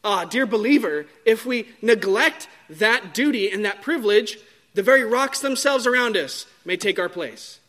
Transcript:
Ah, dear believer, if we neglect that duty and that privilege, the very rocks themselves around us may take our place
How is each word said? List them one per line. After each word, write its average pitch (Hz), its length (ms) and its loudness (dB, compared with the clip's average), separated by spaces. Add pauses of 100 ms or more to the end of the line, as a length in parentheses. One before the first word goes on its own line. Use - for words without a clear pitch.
Ah, 190 220 -2
dear 233 180 -2
believer, 214 640 0 (180)
if 226 220 2
we 247 200 -4 (140)
neglect 226 680 0 (220)
that 208 460 0
duty 226 360 0
and 202 140 -4
that 196 160 -4
privilege, 214 580 0 (360)
the 196 80 -2
very 254 200 6
rocks 247 380 -2
themselves 269 460 0
around 247 300 2
us 143 300 -6 (180)
may 180 120 -4
take 190 220 -2
our 180 100 -2
place 139 500 -12 (100)